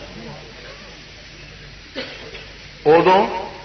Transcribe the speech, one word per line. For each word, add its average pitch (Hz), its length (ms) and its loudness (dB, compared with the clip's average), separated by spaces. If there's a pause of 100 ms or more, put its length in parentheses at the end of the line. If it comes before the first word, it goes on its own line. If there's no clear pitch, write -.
(2750)
ادو 170 640 4 (160)